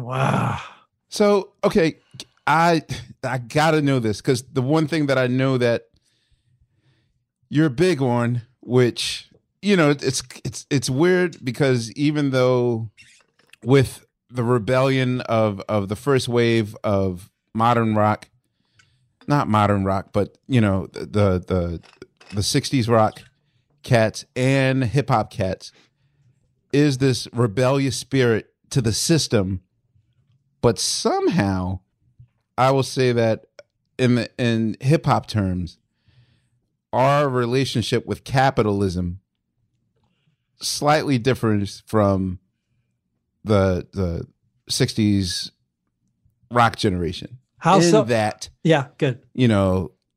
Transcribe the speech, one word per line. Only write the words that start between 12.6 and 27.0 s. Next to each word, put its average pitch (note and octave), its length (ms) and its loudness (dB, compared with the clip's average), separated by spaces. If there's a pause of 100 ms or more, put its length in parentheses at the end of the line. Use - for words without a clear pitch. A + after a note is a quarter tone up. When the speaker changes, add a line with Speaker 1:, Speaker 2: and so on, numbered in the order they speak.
Speaker 2:
with C3 400 2 (260)
the B2 140 -6
rebellion B2+ 800 0
of, A2 460 -2
of G2+ 200 -2
the G#2 80 -6
first C3 320 0
wave A#2 560 0
of F#2+ 460 -4 (240)
modern A2+ 400 0
rock, G#2+ 340 0 (1000)
not C#3+ 200 0
modern G2+ 360 2
rock, F#2+ 280 -4
but, - 240 -4 (100)
you B2+ 140 0
know, G2 320 0
the, - 140 -10 (400)
the, E2+ 340 -4 (540)
the G#2 80 -2
sixties B2+ 460 -2
rock A2 340 2 (600)
cats A2 420 0 (100)
and C3 500 0
hip A#2+ 260 -2
hop G#2+ 220 0
cats - 380 -6 (1040)
is C#3+ 260 2
this C3 340 -2